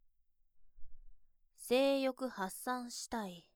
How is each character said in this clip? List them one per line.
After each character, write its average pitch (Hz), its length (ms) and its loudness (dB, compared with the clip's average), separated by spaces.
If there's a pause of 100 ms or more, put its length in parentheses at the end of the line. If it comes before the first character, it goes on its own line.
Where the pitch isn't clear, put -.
(1600)
性 269 420 4
欲 262 300 0
発 196 280 -4
散 247 320 -4
し - 200 -8
た 220 160 0
い。 175 300 -12